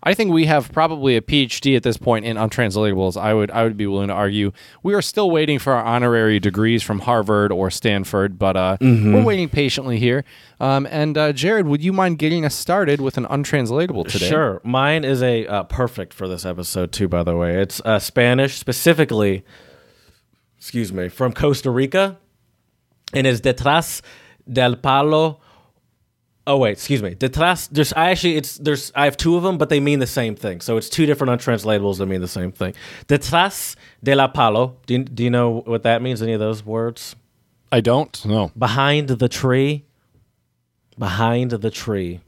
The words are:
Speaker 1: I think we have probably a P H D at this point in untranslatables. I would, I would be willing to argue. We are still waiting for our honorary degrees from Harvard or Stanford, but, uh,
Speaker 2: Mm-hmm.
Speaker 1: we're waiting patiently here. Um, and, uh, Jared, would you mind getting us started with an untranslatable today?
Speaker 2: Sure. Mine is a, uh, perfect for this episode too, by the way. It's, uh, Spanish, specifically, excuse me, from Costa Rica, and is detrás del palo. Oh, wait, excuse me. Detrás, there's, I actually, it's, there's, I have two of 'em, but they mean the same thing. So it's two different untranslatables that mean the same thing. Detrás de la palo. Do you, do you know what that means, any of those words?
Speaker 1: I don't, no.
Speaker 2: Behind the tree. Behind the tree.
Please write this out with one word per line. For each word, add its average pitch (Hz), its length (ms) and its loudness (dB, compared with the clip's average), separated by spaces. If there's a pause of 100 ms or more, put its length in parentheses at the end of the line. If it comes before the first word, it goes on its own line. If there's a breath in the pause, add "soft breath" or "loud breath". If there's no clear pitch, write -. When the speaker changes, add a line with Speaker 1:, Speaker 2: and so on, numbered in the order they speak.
Speaker 1:
I 185 140 0
think 202 180 0
we 160 140 4
have 151 260 2
probably 151 440 2
a 110 60 0
P 143 200 2
H 120 180 -4
D 139 140 2
at 120 80 4
this 120 140 0
point 113 280 0
in 113 120 -4
untranslatables. 101 840 0
I 107 140 2
would, 104 160 2
I 113 140 2
would 110 120 -2
be 104 120 -4
willing 98 200 -2
to 98 60 -2
argue. 101 380 0 (280 loud breath)
We 196 140 -2
are 196 80 0
still 208 260 -2
waiting 156 300 2
for 135 140 -2
our 120 100 2
honorary 117 560 2
degrees 104 460 0
from 104 160 -4
Harvard 104 500 2
or 92 180 0
Stanford, 98 720 -2
but, 95 180 0
uh, 92 240 0
Speaker 2:
Mm-hmm. 110 320 4
Speaker 1:
we're 107 120 6
waiting 185 240 0
patiently 131 500 -2
here. 123 240 0 (380 loud breath)
Um, 135 280 0
and, 151 300 -2
uh, 151 140 2
Jared, 175 340 0
would 147 160 0
you 180 100 0
mind 185 280 0
getting 160 240 0
us 147 100 -2
started 170 460 0
with 131 180 -4
an 123 100 -4
untranslatable 139 760 -2
today? 90 240 -2
Speaker 2:
Sure. 135 340 0
Mine 139 420 0
is 135 160 0
a, 120 280 0
uh, 101 160 -2
perfect 117 500 -6
for 95 140 -8
this 92 180 -8
episode 90 460 -6
too, 98 160 -2
by 87 160 0
the 85 120 0
way. 85 240 0
It's, - 240 -4
uh, 110 140 2
Spanish, 127 580 2
specifically, 117 880 0 (1120 soft breath)
excuse 110 340 -6
me, 92 160 -4
from 123 240 -2
Costa 135 400 0
Rica, 180 460 0 (920)
and 135 140 0
is 123 140 2
detrás 139 600 0 (500 loud breath)
del 123 260 2
palo. 151 640 2 (1120 soft breath)
Oh, 139 60 4
wait, 123 140 4
excuse 117 320 -2
me. 92 120 -6
Detrás, 143 560 0
there's, 147 220 0
I 165 180 2
actually, 175 280 0
it's, 135 180 -8
there's, 143 380 -4
I 139 100 2
have 143 140 0
two 170 180 2
of 175 80 0
'em, 185 140 0
but 151 100 0
they 147 120 2
mean 143 180 2
the 131 80 0
same 113 280 -4
thing. 90 280 -8
So 113 160 0
it's 107 100 -6
two - 160 2
different 143 340 2
untranslatables 104 600 0
that 98 80 -2
mean 95 160 -2
the 90 40 -6
same 90 260 -6
thing. 92 200 -6 (340 loud breath)
Detrás 165 720 0 (260 soft breath)
de 135 120 2
la 135 140 4
palo. 127 580 2
Do 120 80 -2
you, 131 100 0
do 123 200 -8
you 123 40 2
know 120 380 0
what 117 160 -4
that 117 180 2
means, 123 220 -4
any 113 100 -2
of 110 80 -2
those 107 240 -4
words? 113 500 -6 (560)
Speaker 1:
I 123 120 4
don't, 123 420 0
no. 104 320 0
Speaker 2:
Behind 135 520 0
the 123 200 0
tree. 135 560 0 (1120)
Behind 117 520 0
the 110 200 -4
tree. 92 580 -6